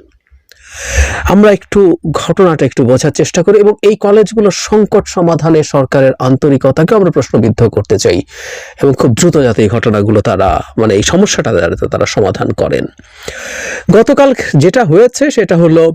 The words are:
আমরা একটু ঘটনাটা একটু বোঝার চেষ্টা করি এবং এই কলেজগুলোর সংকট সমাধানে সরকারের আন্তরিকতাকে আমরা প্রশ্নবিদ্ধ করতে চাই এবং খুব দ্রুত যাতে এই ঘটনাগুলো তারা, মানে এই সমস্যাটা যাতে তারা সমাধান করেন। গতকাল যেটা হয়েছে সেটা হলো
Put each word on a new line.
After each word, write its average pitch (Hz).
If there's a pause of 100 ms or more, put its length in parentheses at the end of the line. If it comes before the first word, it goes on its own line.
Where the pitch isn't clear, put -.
(1200)
আমরা 208
একটু 190 (140)
ঘটনাটা 160
একটু 135
বোঝার 127
চেষ্টা -
করি 208
এবং 208
এই 208
কলেজগুলোর 208
সংকট 208
সমাধানে 165
সরকারের 135
আন্তরিকতাকে 135
আমরা 190
প্রশ্নবিদ্ধ 110
করতে 104
চাই 92 (600)
এবং 139
খুব 127
দ্রুত 170
যাতে 123
এই 107
ঘটনাগুলো 107
তারা, 92 (160)
মানে 110
এই 104
সমস্যাটা 175
যাতে 90
তারা 104
সমাধান 107
করেন। - (1040)
গতকাল 277 (220)
যেটা 185
হয়েছে 226
সেটা 190
হলো 165